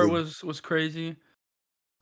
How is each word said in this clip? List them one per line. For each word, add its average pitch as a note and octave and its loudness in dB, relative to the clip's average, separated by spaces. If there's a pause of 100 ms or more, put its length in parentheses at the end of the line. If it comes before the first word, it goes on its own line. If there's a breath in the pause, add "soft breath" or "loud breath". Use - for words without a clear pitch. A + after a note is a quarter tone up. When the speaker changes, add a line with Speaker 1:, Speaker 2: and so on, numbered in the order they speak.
Speaker 1:
amazing. D#3+ 6
Speaker 2:
was, D#3+ -2
was D#3 -6
crazy. D#3+ -2 (840)